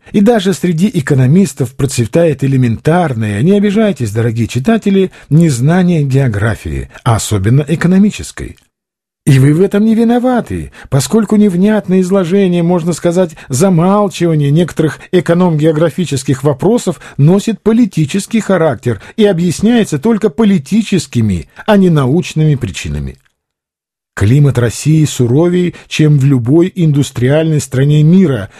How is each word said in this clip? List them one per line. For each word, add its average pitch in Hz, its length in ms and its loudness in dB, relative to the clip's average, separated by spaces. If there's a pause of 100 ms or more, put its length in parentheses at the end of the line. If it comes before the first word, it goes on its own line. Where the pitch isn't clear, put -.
(120)
и 214 80 0
даже 202 340 2
среди 175 380 -2
экономистов 143 840 0
процветает 139 640 -2
элементарное, 127 1000 -2
не 175 100 2
обижайтесь, 202 600 0
дорогие 113 360 -2
читатели, 196 640 0 (160)
незнание 160 760 2
географии, 107 840 -4 (140)
а 117 120 0
особенно 110 500 0
экономической. 185 920 -2 (720)
И 135 120 4
вы 139 140 4
в 156 80 0
этом 202 240 0
не 226 100 2
виноваты, 226 760 -2 (160)
поскольку 208 480 0
невнятное 196 640 2
изложение, 185 600 0
можно 170 320 -2
сказать, 175 420 -2 (120)
замалчивание 170 1040 0
некоторых 160 480 0 (140)
экономгеографических 160 1300 0
вопросов 170 580 -2 (180)
носит 190 440 2
политический 208 800 0
характер 151 600 -2 (160)
и 208 100 4
объясняется 185 720 0
только 220 320 0
политическими, 170 1200 -2 (160)
а 208 100 2
не 190 140 4
научными 151 640 0
причинами. 73 640 -8 (1000)
Климат 127 420 2
России 143 460 0
суровее, 170 680 0 (120)
чем 151 320 2
в 131 60 0
любой 139 500 2
индустриальной 151 840 0
стране 143 420 0
мира, 151 580 2